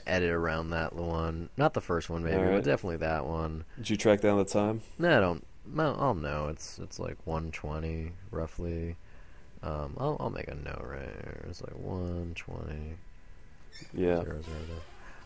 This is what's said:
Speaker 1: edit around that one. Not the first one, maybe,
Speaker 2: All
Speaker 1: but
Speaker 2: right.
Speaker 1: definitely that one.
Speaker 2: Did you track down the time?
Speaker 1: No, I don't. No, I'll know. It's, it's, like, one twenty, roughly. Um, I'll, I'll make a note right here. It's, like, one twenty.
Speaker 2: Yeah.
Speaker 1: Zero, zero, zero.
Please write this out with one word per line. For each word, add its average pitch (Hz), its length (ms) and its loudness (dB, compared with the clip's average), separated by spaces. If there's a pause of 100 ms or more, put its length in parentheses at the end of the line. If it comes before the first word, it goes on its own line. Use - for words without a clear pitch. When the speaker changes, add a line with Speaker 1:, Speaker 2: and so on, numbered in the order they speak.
Speaker 1:
edit 90 240 4
around 82 380 2
that 82 260 0
one. 82 640 0
Not 151 160 6
the 117 80 0
first 85 280 0
one, 82 140 0
maybe, 80 140 4
Speaker 2:
All 95 80 6
Speaker 1:
but 92 60 6
Speaker 2:
right. 101 120 6
Speaker 1:
definitely 104 340 2
that 78 280 2
one. 80 400 -2 (100)
Speaker 2:
Did 107 140 -4
you 104 80 4
track 104 240 8
down 104 160 8
the 95 80 6
time? 107 360 2 (160)
Speaker 1:
No, 165 200 6
I - 20 10
don't. 87 260 4 (200)
No, 151 340 0
I'll 131 160 4
know. 76 320 0
It's, - 320 -6
it's, - 200 -8
like, - 260 -4
one 80 260 -2
twenty, 80 640 -4 (180)
roughly. 82 640 -2 (680)
Um, 76 360 -4
I'll, 147 240 0
I'll 123 80 -2
make - 180 -6
a 135 80 -6
note - 340 -6
right 69 120 -6
here. - 480 -8
It's, - 120 -10
like, - 160 -10
one 90 560 -4
twenty. 78 600 -6 (1000)
Speaker 2:
Yeah. 87 280 4
Speaker 1:
Zero, 78 200 -4
zero, - 20 -
zero. 82 360 -6 (460)